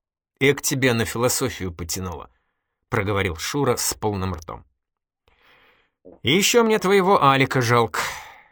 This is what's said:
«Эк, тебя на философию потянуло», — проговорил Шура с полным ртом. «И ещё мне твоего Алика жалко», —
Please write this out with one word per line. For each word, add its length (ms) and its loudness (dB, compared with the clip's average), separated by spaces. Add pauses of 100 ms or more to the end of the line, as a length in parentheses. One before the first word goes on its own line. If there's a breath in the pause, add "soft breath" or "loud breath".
(460)
«Эк, 160 2
тебя 320 0
на 120 0
философию 680 -2
потянуло», — 560 -10 (600)
проговорил 480 -2
Шура 400 -2
с 160 -4
полным 400 -4
ртом. 320 -14 (1600 soft breath)
«И 140 0
ещё 300 4
мне 140 2
твоего 440 4
Алика 380 2
жалко», — 400 2 (500 loud breath)